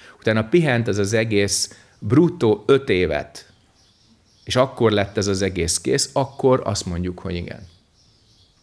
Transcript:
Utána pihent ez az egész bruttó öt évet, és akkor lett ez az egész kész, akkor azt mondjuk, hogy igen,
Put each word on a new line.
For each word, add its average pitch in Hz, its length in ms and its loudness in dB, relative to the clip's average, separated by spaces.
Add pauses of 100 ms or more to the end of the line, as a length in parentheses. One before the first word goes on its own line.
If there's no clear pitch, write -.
(180)
Utána 110 300 0
pihent 131 400 2
ez 101 100 -2
az 101 140 -2
egész 110 680 0 (200)
bruttó 127 680 2
öt 135 220 2
évet, 87 640 -2 (920)
és 110 120 -6
akkor 123 340 2
lett 101 260 0
ez 98 100 -2
az 98 160 -2
egész 92 360 -2
kész, 135 340 -2
akkor 131 520 0
azt 104 220 -6
mondjuk, 90 320 -6
hogy 90 160 -8
igen, - 320 -12 (960)